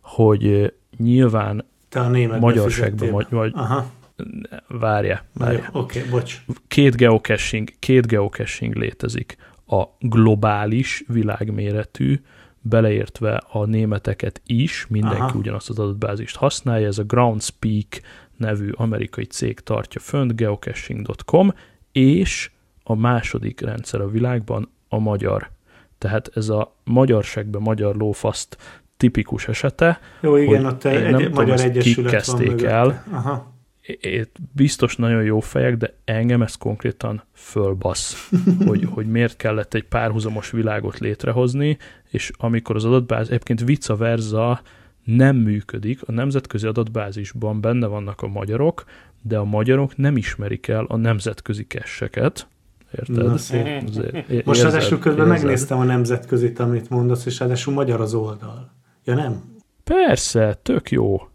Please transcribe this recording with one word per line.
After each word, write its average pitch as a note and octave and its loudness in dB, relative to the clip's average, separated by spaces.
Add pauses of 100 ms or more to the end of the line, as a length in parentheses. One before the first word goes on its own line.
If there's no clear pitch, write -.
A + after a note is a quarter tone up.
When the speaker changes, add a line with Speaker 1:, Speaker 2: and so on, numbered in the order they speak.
Speaker 1:
hogy, G#2+ 2
ö, G2+ 2 (300)
nyilván A2+ 2 (240)
Speaker 2:
Te B2+ -6
a B2 0
németbe A#2 0
Speaker 1:
magyarságban A2 2
Speaker 2:
fizettél. A2 -2
Speaker 1:
vagy, G2+ 0
vagy A2 0
Speaker 2:
Aha. B2+ -2 (800)
Speaker 1:
várjál, G#2 -2
Speaker 2:
Na B2 -4
jó, A#2 2
Speaker 1:
várjál. A#2+ -2
Speaker 2:
oké, B2+ -6
bocs. B2 -4 (260)
Speaker 1:
Két C#3 4
geocaching, A2 2 (100)
két B2+ 4
geocaching A2 -2
létezik. - -6 (300)
A G2 0 (160)
globális, A2 2
világméretű, G#2+ -2 (420)
beleértve A2 0
a G#2 -2
németeket G#2+ -2
is, A#2+ -2
mindenki A2 0
Speaker 2:
Aha. B2+ 0
Speaker 1:
ugyanazt G#2 -6
az A2 -6
adatbázist G#2 -4
használja, A#2 0
ez G2+ -2
a G#2 -4
Groundspeak A2 0 (500)
nevű G#2 -2
amerikai A2 -4
cég - -6
tartja - -6
fönt, C3 -2
geocaching A2+ -4
dot - -8
com, F#3+ 6 (380)
és D3 2 (320)
a A2 -2
második A2+ -2
rendszer A2+ -6
a G2+ -4
világban A#2 -2 (180)
a A2 -2
magyar. G#2+ -2 (480)
Tehát G#2+ -4
ez G#2+ -4
a G#2+ -2
magyarságban G#2+ 2
magyar G#2 0
lófaszt G#2 -4 (400)
tipikus - 2
esete, D#3 0 (220)
Speaker 2:
Jó, D3+ 6
igen, C#3+ 6
Speaker 1:
hogy C3 0
Speaker 2:
ott C3 -10
Speaker 1:
én C#3 2
Speaker 2:
egy C3+ 4 (100)
Speaker 1:
nem C3 6
tudom, D3 0
Speaker 2:
magyar C3 4
Speaker 1:
ezt B2+ 4
kik B2 4
Speaker 2:
egyesület A#2+ 4
van G#2+ 4
Speaker 1:
kezdték B2 0
Speaker 2:
mögötte. A#2+ 0
Speaker 1:
el. A#2 2
Speaker 2:
Aha. C3 -6 (280)
Speaker 1:
É-, - -14
é-, G#2 -4 (240)
biztos C#3 2
nagyon A#2 2
jó G#2+ 2
fejek, B2+ 0
de - -4 (120)
engem A#2 2
ez G#2+ -2
konkrétan A2 -6 (100)
fölbasz, - -4
Speaker 2:
<laughs> F#3 4
Speaker 1:
hogy, F3 2
hogy A2 -4
miért A#2 0
kellett A2 -4
egy A2 -2
párhuzamos A2 -2
világot G#2+ -2
létrehozni, B2 0 (320)
és - -6
amikor A2+ -2
az A2 -2
adatbázis, A#2 2
egyébként A#2+ -2
vice B2+ 0
versa A2+ 0 (420)
nem C3 6
működik, G#2+ -2
a - -8
nemzetközi A#2+ -4
adatbázisban G#2+ -4
benne A#2 0
vannak G2+ -8
a G#2 -6
magyarok, G#2 -2 (380)
de A2 -4
a G#2 0
magyarok A#2+ 2
nem C#3 2
ismerik G#2 -6
el A2 -2
a A2+ -4
nemzetközi G#2+ -2
cache-eket, - -4 (500)
Érted? A#2 -2
Speaker 2:
Na, A#2+ 2
szép. C3 -2
Speaker 1:
Azért A2 -6
é-, A#2+ 0
Speaker 2:
Most C#3 4
Speaker 1:
érzed, D3+ 6
Speaker 2:
ráadásul D#3+ 2
közben D#3 4
Speaker 1:
érzed. E3 4
Speaker 2:
megnéztem C3 0
a B2+ 2
nemzetközit, B2 0
amit A#2+ -2
mondasz, B2 0
és B2 -6
ráadásul B2 -2
magyar B2+ 0
az A2 -2
oldal. A2 -8 (320)
Ja, B2 0
nem? B2 -4 (400)
Speaker 1:
Persze, C#3+ 2
tök - -2
jó. G2+ 0 (140)